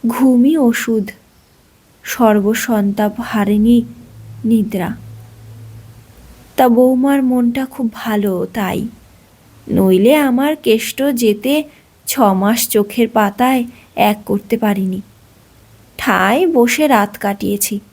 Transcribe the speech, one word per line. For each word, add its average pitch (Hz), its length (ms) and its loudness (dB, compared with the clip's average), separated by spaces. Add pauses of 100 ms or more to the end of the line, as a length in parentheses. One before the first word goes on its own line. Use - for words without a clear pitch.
ঘুমই 254 500 2
ওষুধ, 233 520 0 (920)
সর্বসন্তাপ 214 1160 0
হারিণী 214 600 2 (640)
নিদ্রা। 208 500 -2 (1600)
তা 254 140 4
বৌমার 254 540 2
মনটা 247 420 0
খুব 254 280 -6
ভালো 202 600 -2
তাই, 202 340 -4 (840)
নইলে 190 440 4
আমার 247 400 0
কেষ্ট 226 480 -2 (100)
যেতে 240 500 0 (440)
ছ - 120 -8
মাস 202 480 2
চোখের 214 400 0
পাতায় 240 560 0 (320)
এক 208 300 0
করতে 202 320 -4
পারিনি। 196 440 -2 (960)
ঠায় 214 500 0
বসে 277 400 2
রাত 208 300 2
কাটিয়েছি। 202 640 -4 (140)